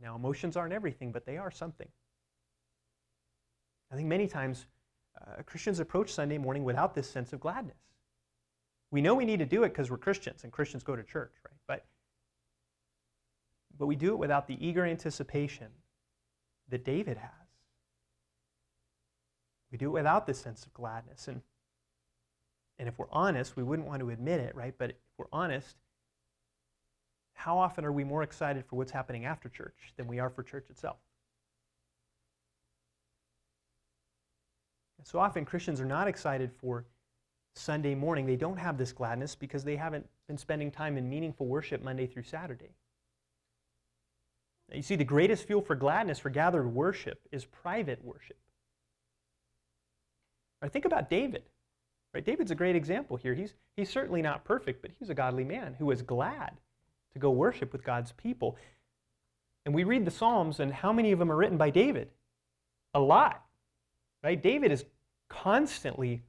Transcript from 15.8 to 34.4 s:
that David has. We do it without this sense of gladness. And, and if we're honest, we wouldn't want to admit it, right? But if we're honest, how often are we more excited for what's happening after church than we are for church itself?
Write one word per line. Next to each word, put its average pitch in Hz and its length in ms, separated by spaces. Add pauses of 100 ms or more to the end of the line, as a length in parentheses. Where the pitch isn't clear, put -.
that 127 160
David 143 340
has. - 120 (2500)
We 123 80
do 135 100
it 151 40
without 156 340
this 131 140
sense - 240
of - 80
gladness. 117 560
And, 123 140 (1400)
and 120 100
if 120 100
we're - 120
honest, 151 460
we 127 60
wouldn't 143 260
want 139 120
to 120 100
admit 135 300
it, 117 140
right? 127 220
But 123 140
if - 60 (200)
we're - 160
honest, 147 440 (1600)
how 170 240
often 180 260
are 147 80
we 143 100
more 143 200
excited 143 420
for - 120
what's 127 160
happening 123 320
after 147 240
church - 480
than 123 100
we 120 140
are 127 100
for 127 120
church - 280
itself? - 280 (4000)